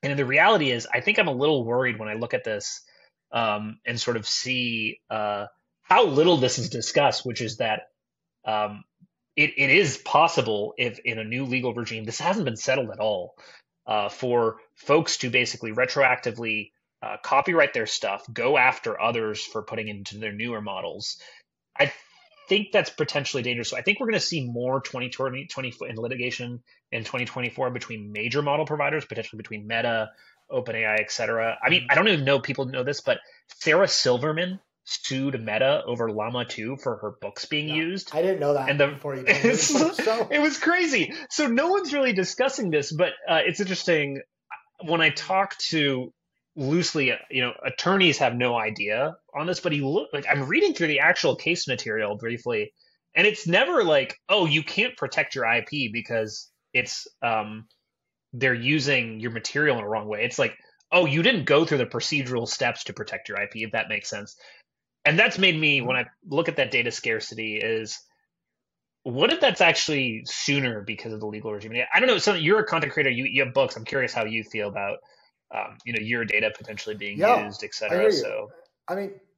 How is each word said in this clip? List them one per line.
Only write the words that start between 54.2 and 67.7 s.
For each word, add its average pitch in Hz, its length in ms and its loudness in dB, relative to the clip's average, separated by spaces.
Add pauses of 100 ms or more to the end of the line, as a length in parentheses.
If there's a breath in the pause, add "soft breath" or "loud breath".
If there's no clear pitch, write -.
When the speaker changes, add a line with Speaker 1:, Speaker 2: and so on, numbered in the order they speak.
Speaker 1:
"Oh, 190 180 4
you 156 160 2
can't 240 340 -2
protect - 380 -4
your 127 100 -2
I 113 180 2
P 131 300 -6
because 113 580 -4 (220)
it's, - 340 -4 (140)
um, 110 480 -4 (640)
they're 127 220 2
using 123 680 0
your 117 120 -6
material 139 440 0
in 107 80 -4
a 101 40 -6
wrong 107 200 -2
way." 107 160 -2
It's 123 140 -4
like, 123 180 0 (340 soft breath)
"Oh, 180 140 6
you 151 180 2
didn't 202 220 4
go 156 220 6
through 151 120 0
the 120 80 2
procedural 123 640 -4
steps - 360 -2
to - 100 -12
protect - 340 -10
your 98 100 -6
I 101 140 -4
P," 110 120 -6
if 107 80 -10
that 113 180 -2
makes 104 180 -6
sense. 104 260 -10 (720 loud breath)
And 151 140 4
that's 226 200 4
made 180 220 4
me, 143 220 2
when 123 140 0
Speaker 2:
Mm-hmm. 120 120 -2
Speaker 1:
I - 20 -20 (140)
look 165 240 0
at 147 80 -4
that 131 140 0
data 120 200 0
scarcity, 110 680 -4
is 110 420 -4 (1000)